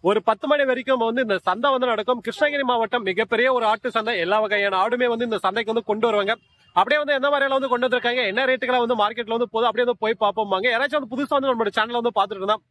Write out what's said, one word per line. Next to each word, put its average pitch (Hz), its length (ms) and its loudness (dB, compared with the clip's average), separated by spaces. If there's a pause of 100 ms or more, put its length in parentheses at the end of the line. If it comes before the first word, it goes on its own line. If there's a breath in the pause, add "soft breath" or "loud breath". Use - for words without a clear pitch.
ஒரு 208 180 2
பத்து 220 240 0
மணி 294 180 2
வரைக்கும் 254 340 0
வந்து 233 220 0
இந்த 202 120 0 (100)
சந்தை 220 260 0
வந்து 254 180 0
நடக்கும். 226 340 -2
கிருஷ்ணகிரி 285 440 -2
மாவட்டம் 233 400 0
மிகப்பெரிய 190 380 0 (100)
ஒரு 233 140 0
ஆட்டு 226 240 -2
சந்தை, 226 180 -2 (100)
எல்லா 190 200 2
வகையான 202 400 0
ஆடுமே 240 300 0
வந்து 233 160 -2
இந்த 214 160 -2
சந்தைக்கு 208 280 -2
வந்து 226 180 -2
கொண்டு 214 180 0
வருவாங்க. 208 240 0 (460 soft breath)
அப்படியே 294 220 2
வந்து 294 180 0
எந்த 269 120 0
மாதிரியெல்லாம் 269 280 2
வந்து 269 140 -2
கொண்டு 247 140 0
வந்திருக்காங்க, 247 440 0
என்ன 240 180 0
ரேட்டுக்கெல்லாம் 254 360 0
வந்து 233 180 0
மார்க்கெட்ல 220 340 -4
வந்து 233 160 -2
போகுது, 226 160 2
அப்படியே 233 180 0
வந்து 240 180 -2
போய் 220 180 0
பார்ப்போம் 202 320 0
வாங்க. 196 180 0
யாராச்சும் 269 260 0
வந்து 233 160 -10
புதுசா 285 220 -2
வந்து 269 140 0
நம்மளோட 226 260 0
சேனலை 240 240 0
வந்து 233 180 -2
பார்த்துட்டு 196 240 -2
இருந்தா 214 140 0 (140)